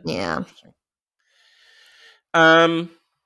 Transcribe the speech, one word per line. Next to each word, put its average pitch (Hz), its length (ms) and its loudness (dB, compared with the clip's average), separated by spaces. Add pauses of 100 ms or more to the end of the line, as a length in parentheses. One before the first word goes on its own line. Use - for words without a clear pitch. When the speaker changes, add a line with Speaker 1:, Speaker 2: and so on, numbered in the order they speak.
Speaker 1:
Yeah. 95 320 -8
Speaker 2:
Interesting. - 360 -18 (1600)
Um, 165 560 2 (360)